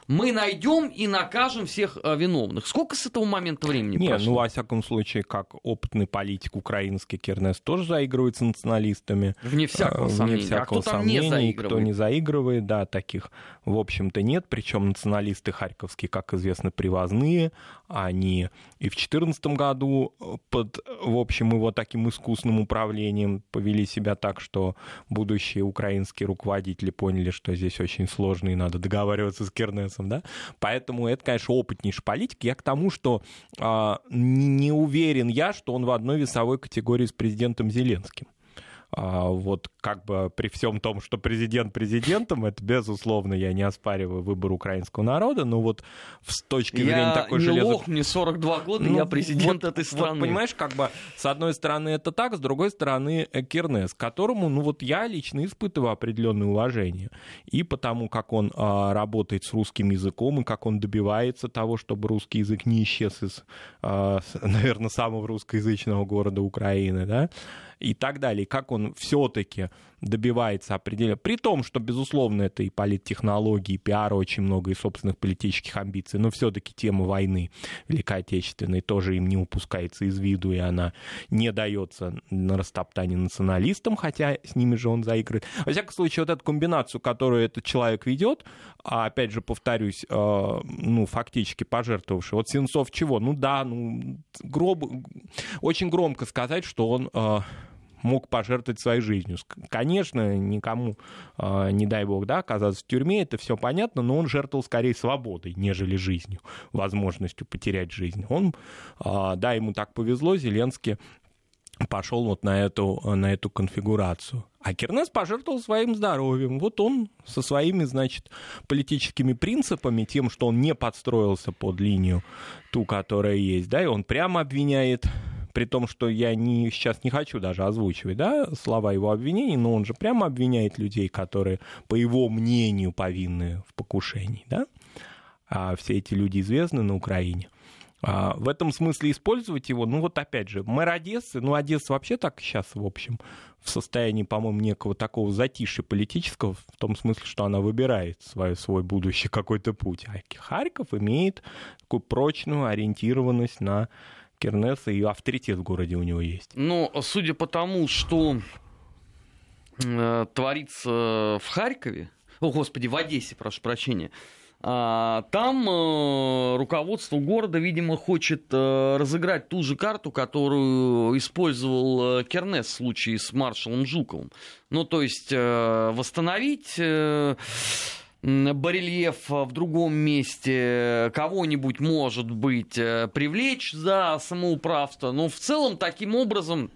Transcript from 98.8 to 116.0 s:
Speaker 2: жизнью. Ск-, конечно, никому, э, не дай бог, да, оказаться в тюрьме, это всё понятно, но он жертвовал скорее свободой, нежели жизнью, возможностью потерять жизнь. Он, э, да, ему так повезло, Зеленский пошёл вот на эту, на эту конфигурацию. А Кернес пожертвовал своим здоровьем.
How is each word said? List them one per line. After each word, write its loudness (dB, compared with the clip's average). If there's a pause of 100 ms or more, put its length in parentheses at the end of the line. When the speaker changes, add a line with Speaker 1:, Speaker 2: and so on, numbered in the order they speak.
Speaker 2:
жизнью. 0
Ск-, -14 (140)
конечно, 0
никому, -2 (400)
э, 0
не 4
дай 0
бог, 0
да, 0
оказаться 0
в -20
тюрьме, 2
это -4
всё -2
понятно, 0
но 2
он 0
жертвовал -2
скорее 2
свободой, -4
нежели 0
жизнью, -4 (320)
возможностью -2
потерять -4
жизнь. -6
Он, 2 (480)
э, 0
да, 2
ему -2
так -6
повезло, 2
Зеленский 0 (920)
пошёл -2
вот -2
на 2
эту, 0
на 2
эту -4
конфигурацию. -2 (160)
А -4
Кернес -2
пожертвовал -4
своим 0
здоровьем. 0